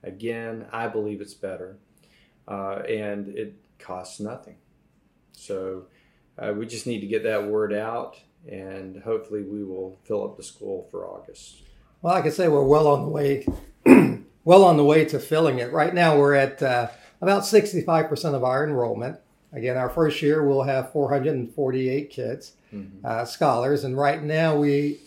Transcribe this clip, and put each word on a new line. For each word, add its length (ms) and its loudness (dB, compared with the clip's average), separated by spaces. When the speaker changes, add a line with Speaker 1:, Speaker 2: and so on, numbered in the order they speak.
Speaker 1:
Again, 680 -10
I 160 -6
believe 340 -6
it's 120 -16
better, 440 -12
uh, 420 -8
and 400 -6
it 260 -10
costs 420 -14
nothing. 360 -12
So, 540 -10
uh, 180 -6
we 100 -8
just 220 -12
need 140 -6
to 60 -10
get 160 -2
that 240 -2
word 260 -2
out, 440 -8
and 520 -14
hopefully 420 -6
we 200 -8
will 400 -10
fill 200 -4
up 140 -10
the 60 -20
school 480 -10
for 140 -10
August. 580 -20
Speaker 2:
Well, 120 2
like 120 2
I 40 2
say, 180 0
we're 160 4
well 240 6
on 140 4
the 80 -6
way, 360 -2
<clears throat> 380 8
well 180 10
on 140 8
the 80 6
way 200 6
to 140 -4
filling 400 0
it. 140 -6
Right 200 0
now, 240 4
we're 180 6
at, 260 0
uh, 280 0
about 240 2
sixty-five 640 2
percent 260 -2
of 80 -2
our 240 0
enrollment. 500 -4
Again, 240 -4
our 120 -2
first 320 0
year, 240 2
we'll 180 2
have 280 -4
four 180 -2
hundred 260 0
and 180 -8
forty-eight 560 -4
kids, 440 -10
Speaker 1:
Mm-hmm. 320 -16
Speaker 2:
uh, 180 -4
scholars, 600 0
and 120 -6
right 260 0
now 360 0
we 480 0